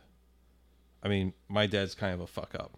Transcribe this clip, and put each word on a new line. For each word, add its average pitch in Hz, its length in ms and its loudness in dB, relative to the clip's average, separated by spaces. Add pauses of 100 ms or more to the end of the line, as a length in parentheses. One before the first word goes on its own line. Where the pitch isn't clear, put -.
(1040)
I 98 60 -2
mean, 95 260 2 (140)
my 104 180 2
dad's 98 280 0
kind 95 200 -2
of 87 60 -6
a 85 60 -8
fuck - 280 -10
up. - 240 -8